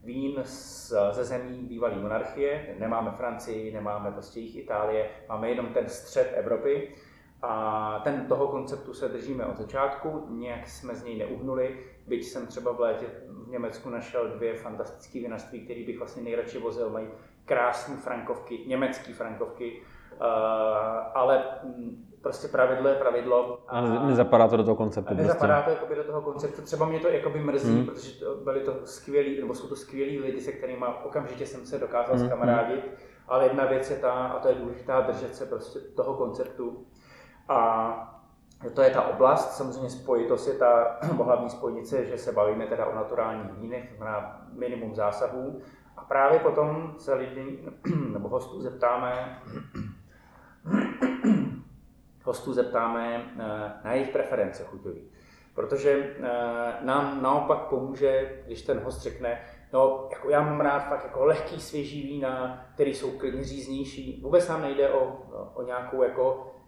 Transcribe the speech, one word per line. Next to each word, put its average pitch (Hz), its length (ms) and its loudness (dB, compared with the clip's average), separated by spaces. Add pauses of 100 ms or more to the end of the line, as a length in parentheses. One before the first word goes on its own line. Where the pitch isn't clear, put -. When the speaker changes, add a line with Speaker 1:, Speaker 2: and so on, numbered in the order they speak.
Speaker 1:
vín 135 400 -6
z, - 480 -12 (180)
ze 120 140 -2
zemí 127 340 -6
bývalé 117 380 -2
monarchie, 120 800 -2
nemáme 113 320 -2
Francii, 110 640 -6
nemáme 104 380 -4
prostě 101 280 -12
jich 113 160 -12
Itálie, 107 520 0 (200)
máme 113 220 -2
jenom 123 160 0
ten 120 220 0
střed - 460 0
Evropy. 117 600 0 (480)
A 107 640 -2
ten, 135 220 0
toho 131 220 4
konceptu 127 460 -6
se 131 140 -4
držíme 127 380 -4
od 101 100 -4
začátku, 139 720 -4
nějak 117 400 -8
jsme 123 260 -10
z 117 100 -12
něj 113 140 -8
neuhnuli, 127 640 -2 (260)
byť 117 180 -4
jsem 120 220 -8
třeba 123 260 -4
v 117 80 -6
létě 117 260 0 (400)
v - 20 -18
Německu 120 420 -8
našel 117 380 -4
dvě 113 260 -4
fantastický - 680 -10
vinařství, 113 440 -10
který 117 200 -10
bych 123 140 -8
vlastně 120 240 -10
nejradši 117 360 -4
vozil, 113 320 -4
mají 110 160 -6 (380)
krásný 123 520 0
frankovky, 120 720 -6
německý 131 460 -2
frankovky, 113 720 -6 (300)
eh, - 40 -18 (960)
ale, 131 300 6 (200)
mm, 120 400 -10 (180)
prostě - 260 -4
pravidlo 131 400 4
je 135 60 6
pravidlo. 123 640 2 (100)
Speaker 2:
A 123 120 0
ne-, 117 260 2
nezapadá 117 420 8
to 117 80 6
do 110 80 4
toho 110 120 4
konceptu 107 340 -2
Speaker 1:
A 95 60 2
nezapadá 147 460 4
Speaker 2:
prostě. 160 80 2
Speaker 1:
to 156 120 0
jakoby 160 120 -4
do 147 100 -4
toho 151 180 -4
konceptu. 143 400 -6
Třeba 156 240 0
mě 160 140 -2
to 170 80 2
jakoby 151 320 0
mrzí, 139 360 2
Speaker 2:
Hmm. 123 100 4
Speaker 1:
protože - 340 -12
to, - 140 -4
byli 135 260 -2
to 135 140 -2 (100)
skvělí, 139 560 0
nebo 123 140 -4
jsou - 140 -10
to 143 80 -6
skvělí 139 420 -4
lidi, 131 220 -4
se 127 120 -6
kterýma 123 520 -6
okamžitě 131 420 -6
jsem 127 200 -12
se - 120 -6
dokázal 120 380 0
Speaker 2:
Hmm, 123 100 2
Speaker 1:
zkamarádit, 120 580 2 (440)
ale 131 160 6
jedna 135 200 4
věc 131 260 2
je 135 60 0
ta, 127 160 2
a 127 260 -2
to 131 100 4
je 127 60 6
důležitá, 127 460 0
držet - 360 -2
se 135 100 -6
prostě - 320 -6
toho 131 360 -2
konceptu. 123 720 -2 (640)
A 113 640 4 (600)
to 139 80 6
je 131 80 10
ta 131 120 4
oblast, 131 540 6
samozřejmě 131 340 -4
spojitost 120 580 2
je 135 60 0
ta 120 460 6
<clears throat> 156 240 2
hlavní 120 260 4
spojnice, 120 540 -2
že 113 140 -4
se - 140 -6
bavíme 107 340 4
teda 110 200 0
o - 80 -2
naturálních 110 580 -2
vínech, 117 380 -10
to - 60 -18
znamená 107 560 -6
minimum 117 420 -6
zásahů. 127 640 -2 (360)
A - 80 -16
právě 143 340 6
potom 156 600 2
se 139 160 -2
lidi 131 500 -6 (200)
<clears throat> 143 280 0
nebo 104 160 -6
hostů - 320 -4
zeptáme, - 840 -2 (1200)
<clears throat> - 920 2 (680)
hostů 127 280 -4
zeptáme, 117 720 0 (140)
eh, 107 340 -6 (120)
na 110 80 -2
jejich 135 160 0
preference 98 560 0
chuťový. - 360 -12 (540)
Protože, 139 680 2
eh, 120 580 -2
nám 139 420 0
naopak 147 360 4
pomůže, 135 720 2 (160)
když 117 160 -10
ten 127 160 0
host 127 240 -6
řekne, 120 380 -4 (320)
no, 135 400 6
jako - 180 -2
já 147 120 8
mám 147 180 0
rád 143 180 4 (100)
fakt - 160 -2
jako 135 200 0
lehký, 156 360 2
svěží 143 420 -6
vína, 131 600 -4 (100)
který 143 200 2
jsou 127 160 -4
klidně 135 340 -4
říznější. 135 800 -8
Vůbec 170 260 4
nám 160 140 -2
nejde 139 280 2
o, 131 260 2 (380)
o 127 80 -8
nějakou 123 400 -2
jako 127 500 2 (160)